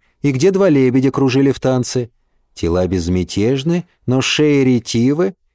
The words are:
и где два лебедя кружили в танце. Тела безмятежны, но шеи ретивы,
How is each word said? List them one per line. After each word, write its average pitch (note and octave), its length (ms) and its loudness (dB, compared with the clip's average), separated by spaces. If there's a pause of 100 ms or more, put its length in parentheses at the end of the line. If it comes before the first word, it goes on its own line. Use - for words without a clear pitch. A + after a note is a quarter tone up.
(220)
и C#3+ 100 0
где C#3 200 2
два F#3+ 180 2
лебедя C3 400 2
кружили C3+ 420 2
в - 80 -14
танце. B2+ 480 -2 (480)
Тела F2+ 300 -2
безмятежны, G2+ 960 -2 (220)
но C3 160 0
шеи D3 420 0
ретивы, B2+ 680 0 (200)